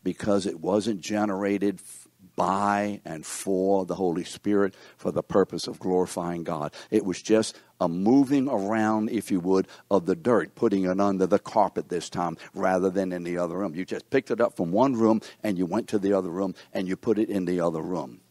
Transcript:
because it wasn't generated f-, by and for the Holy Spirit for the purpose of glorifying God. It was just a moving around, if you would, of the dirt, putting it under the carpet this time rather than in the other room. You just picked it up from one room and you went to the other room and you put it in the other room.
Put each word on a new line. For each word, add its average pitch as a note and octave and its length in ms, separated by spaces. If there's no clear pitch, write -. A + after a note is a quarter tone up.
because G2 440
it E2 140
wasn't G2 400
generated G2+ 800
f-, - 280
by G2+ 680
and D#2+ 220
for F#2+ 580
the E2+ 120
Holy F2 280
Spirit G2+ 500
for - 140
the E2+ 140
purpose F2+ 420
of - 140
glorifying F2 640
God. D#2 280
It G#2+ 140
was F#2 160
just - 380
a F2 80
moving B2+ 600
around, G#2+ 600
if - 200
you F#2+ 100
would, F#2 260
of F#2 160
the F#2 80
dirt, F#2+ 400
putting G2+ 300
it F#2 160
under G2 260
the G2 140
carpet F2+ 480
this E2+ 200
time F2 280
rather F#2 360
than F#2 220
in F2 120
the F2 140
other F2 200
room. F#2+ 160
You F2+ 100
just - 240
picked C3 220
it A2+ 100
up - 160
from E2+ 140
one B2 240
room A2+ 260
and G2+ 160
you F#2 80
went - 220
to G#2+ 100
the G2 140
other F#2 180
room F#2 240
and G2 140
you F#2 100
put G#2+ 220
it G#2+ 100
in G2 160
the F2+ 160
other E2 220
room. E2+ 380